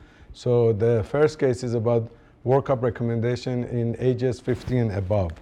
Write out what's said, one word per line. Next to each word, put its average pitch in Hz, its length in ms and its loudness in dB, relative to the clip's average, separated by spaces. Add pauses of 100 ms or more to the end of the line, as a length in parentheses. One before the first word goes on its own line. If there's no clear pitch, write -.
(340)
So 120 400 2
the 113 300 2
first 151 340 0
case 127 260 0
is 117 80 -2
about 117 380 0 (340)
workup 127 380 2
recommendation 120 840 -2
in 117 340 -2
ages 123 400 0
fifty 123 380 -4
and 113 160 2
above. 95 500 0